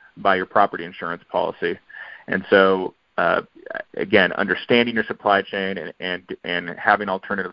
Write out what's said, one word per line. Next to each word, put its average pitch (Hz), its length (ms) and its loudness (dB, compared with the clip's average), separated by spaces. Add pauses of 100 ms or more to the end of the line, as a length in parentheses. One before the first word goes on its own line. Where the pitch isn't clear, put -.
(180)
by 98 180 2
your 92 100 -2
property 98 380 2
insurance 85 460 -10
policy. 87 480 -2 (500)
And 95 200 -2
so, 95 460 4 (240)
uh, 87 240 2 (560)
again, 98 340 4
understanding 117 640 0
your 110 100 0
supply 101 380 0
chain 98 340 -6
and, 80 240 -10
and, 90 440 -8
and 87 340 -4
having 101 320 0
alternative 92 420 -6